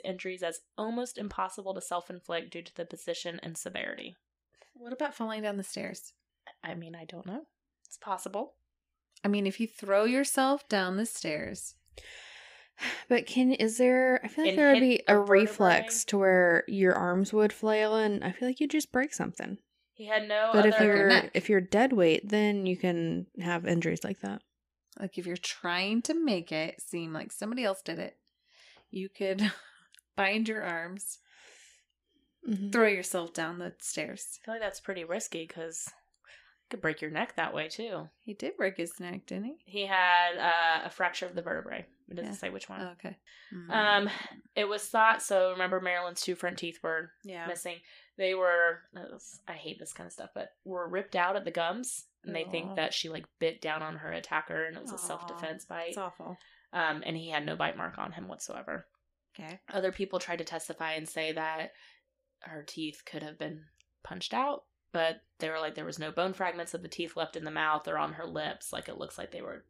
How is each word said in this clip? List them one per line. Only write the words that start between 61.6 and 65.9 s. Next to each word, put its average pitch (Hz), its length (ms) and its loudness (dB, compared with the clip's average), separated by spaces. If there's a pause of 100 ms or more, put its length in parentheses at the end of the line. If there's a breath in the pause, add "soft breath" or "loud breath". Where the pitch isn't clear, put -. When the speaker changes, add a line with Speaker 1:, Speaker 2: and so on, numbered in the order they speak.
Speaker 1:
her 156 200 -14
teeth 151 420 -10
could 151 180 -10
have 156 160 -14
been 156 260 -10 (380)
punched 180 300 -10
out, 269 320 -4 (260)
but 165 300 0 (180)
they 160 100 -4
were 160 100 -6
like, 156 160 -6
there 156 100 -8
was 160 140 -10